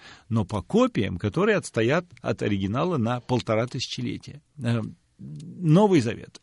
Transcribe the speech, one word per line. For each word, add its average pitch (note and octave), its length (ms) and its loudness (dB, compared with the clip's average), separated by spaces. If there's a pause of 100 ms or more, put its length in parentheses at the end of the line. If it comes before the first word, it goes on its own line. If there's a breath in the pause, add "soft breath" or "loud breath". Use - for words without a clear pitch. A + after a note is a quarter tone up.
(300 loud breath)
но A2 160 0
по G2+ 160 -4
копиям, C3+ 560 0
которые F3+ 400 0
отстоят C#3 480 0 (160)
от - 220 -4
оригинала A2+ 540 0
на A#2+ 240 -2
полтора A#2 440 0
тысячелетия. - 800 -8 (200)
Э, A#2 200 0 (340)
Новый D#3+ 840 2
Завет G#2 420 -6